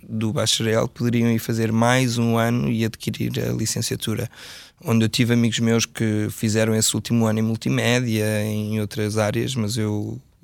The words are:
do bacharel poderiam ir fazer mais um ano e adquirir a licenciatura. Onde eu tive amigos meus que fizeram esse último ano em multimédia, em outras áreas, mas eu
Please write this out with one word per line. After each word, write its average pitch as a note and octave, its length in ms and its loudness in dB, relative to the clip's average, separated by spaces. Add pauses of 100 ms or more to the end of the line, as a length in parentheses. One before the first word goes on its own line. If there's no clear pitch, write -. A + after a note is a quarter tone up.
do A2 240 -4
bacharel A2+ 560 2
poderiam A#2 420 0
ir A2+ 100 2
fazer A2+ 340 -2
mais A#2+ 440 4
um A#2 200 2
ano A#2+ 340 2
e A2+ 140 0
adquirir A#2+ 560 -4
a A#2+ 100 -2
licenciatura. A2+ 760 -4 (560)
Onde A2+ 180 4
eu A2 60 2
tive A#2 240 2
amigos A#2 260 2
meus A2+ 260 2
que G#2+ 460 -2
fizeram A2 420 0
esse A2 220 2
último A2+ 300 0
ano A2 140 2
em - 20 0
multimédia, A2+ 1040 0
em G#2+ 340 -2
outras G#2 380 -4
áreas, A2+ 380 0
mas G#2+ 200 -2
eu G#2+ 460 -4 (220)